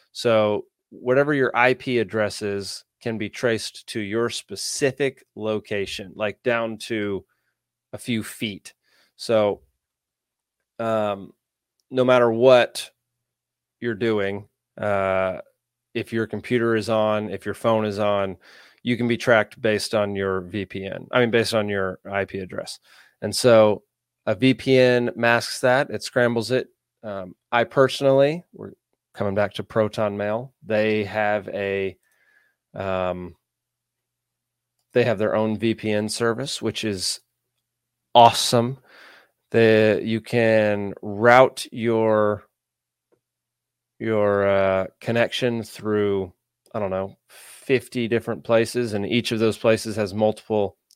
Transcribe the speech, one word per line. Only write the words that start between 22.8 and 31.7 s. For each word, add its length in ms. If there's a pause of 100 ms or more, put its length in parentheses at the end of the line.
And 140
so 480 (420)
a 80
V 220
P 220
N 380
masks 460
that, 300
it 100
scrambles 480
it. 200 (340)
Um, 320 (160)
I 140
personally, 800 (100)
we're 180 (420)
coming 220
back 180
to 100
Proton 540
Mail. 360 (120)
They 380
have 460
a, 460 (800)